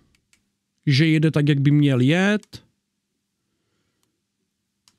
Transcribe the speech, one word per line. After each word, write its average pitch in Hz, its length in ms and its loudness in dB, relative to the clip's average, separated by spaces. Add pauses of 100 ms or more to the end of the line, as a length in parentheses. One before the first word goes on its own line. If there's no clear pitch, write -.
(840)
že 151 220 0
jede 156 240 0
tak, 147 180 -2
jak 143 100 0
by 143 120 0
měl 143 300 2
jet. 190 640 -2 (2250)